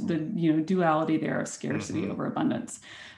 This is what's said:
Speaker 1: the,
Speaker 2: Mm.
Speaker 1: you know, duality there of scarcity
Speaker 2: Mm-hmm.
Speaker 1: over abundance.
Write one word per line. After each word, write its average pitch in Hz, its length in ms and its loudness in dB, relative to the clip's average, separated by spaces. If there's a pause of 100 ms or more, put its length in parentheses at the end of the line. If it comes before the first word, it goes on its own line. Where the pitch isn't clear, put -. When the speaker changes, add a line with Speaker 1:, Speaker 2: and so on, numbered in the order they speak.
Speaker 1:
the, 170 80 2
Speaker 2:
Mm. 156 200 -2
Speaker 1:
you 165 180 4
know, 156 100 2
duality 160 540 4
there 151 220 -2
of - 80 -4
scarcity - 540 -4
Speaker 2:
Mm-hmm. 196 100 -2
Speaker 1:
over - 140 -4
abundance. - 540 -2 (380)